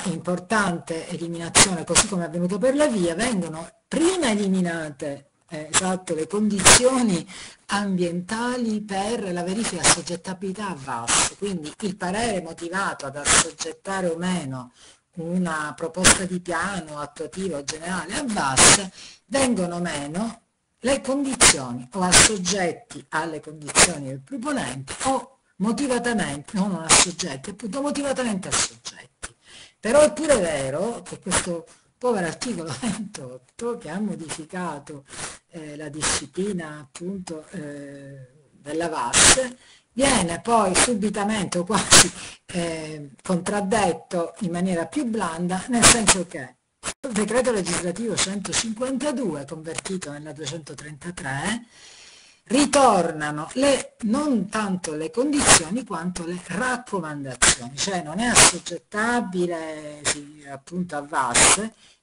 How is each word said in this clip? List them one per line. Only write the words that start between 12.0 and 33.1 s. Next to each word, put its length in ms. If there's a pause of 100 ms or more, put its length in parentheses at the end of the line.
motivato 640
ad 100
assoggettare 920
o 80
meno 560 (440)
una 580
proposta 500
di 160
piano 580
attuativo 680
generale 500
a 100
vas, 640 (400)
vengono 540
meno 600 (380)
le 200
condizioni 920
o 80
assoggetti 1040
alle 320
condizioni 680
del 120
proponente 720 (120)
o 340 (180)
motivatamente, 1000
no, 80
non 160
a 60
soggetti, 640
appunto 300
motivatamente 680
a 40
soggetti. 840 (460)
Però 200
è 120
pure 240
vero 680
che 160
questo 480 (300)
povero 300
articolo 460
<laughs> 80
ventotto, 960